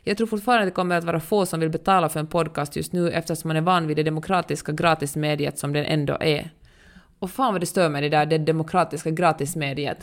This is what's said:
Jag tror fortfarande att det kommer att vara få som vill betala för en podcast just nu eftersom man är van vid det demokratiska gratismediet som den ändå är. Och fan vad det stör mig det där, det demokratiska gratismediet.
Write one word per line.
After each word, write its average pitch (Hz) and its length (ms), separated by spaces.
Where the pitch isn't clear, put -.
Jag 208 140
tror 226 100
fortfarande 220 360
att 190 40
det 180 80
kommer 180 220
att 170 60
vara 170 160
få 202 260
som 165 140
vill 160 100
betala 165 400
för 156 100
en 156 80
podcast 160 480
just 160 180
nu 175 180
eftersom 165 360
man 160 100
är 160 40
van 170 260
vid 151 100
det 156 60
demokratiska 156 680
gratismediet 151 880
som 143 140
den 147 120
ändå 147 360
är. 156 300
Och 185 120
fan 254 220
vad 175 80
det 175 40
stör 170 240
mig 143 120
det 147 80
där, 151 160
det 160 120
demokratiska 160 760
gratismediet. 147 920